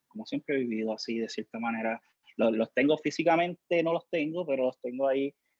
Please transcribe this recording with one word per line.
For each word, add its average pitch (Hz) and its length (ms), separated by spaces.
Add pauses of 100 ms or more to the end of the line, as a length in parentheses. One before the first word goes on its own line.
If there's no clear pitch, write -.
como 107 200
siempre 143 280
he 135 40
vivido 110 340
así, 113 240
de 113 100
cierta - 300
manera. 113 420 (380)
Lo-, 113 140
los 110 200
tengo 143 280
físicamente, 170 840
no 165 120
los 170 180
tengo, 165 340
pero 135 200
los 127 140
tengo 127 280
ahí 139 260 (260)